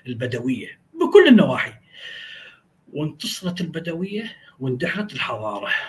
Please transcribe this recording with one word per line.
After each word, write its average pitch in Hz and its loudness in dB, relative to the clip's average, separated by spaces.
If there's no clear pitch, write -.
البدوية 120 -6
بكل 339 8
النواحي. 151 4
وانتصرت - -6
البدوية 170 -6
واندحرت 131 -4
الحضارة، 107 -6